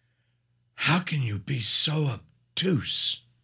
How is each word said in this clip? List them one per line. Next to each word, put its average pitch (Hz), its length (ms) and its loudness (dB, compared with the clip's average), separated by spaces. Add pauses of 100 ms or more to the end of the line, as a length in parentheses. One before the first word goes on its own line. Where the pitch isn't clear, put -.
(760)
how 156 240 2
can 160 220 -2
you 107 160 -2
be 135 220 -4
so 151 480 2
obtuse? - 1160 -2 (200)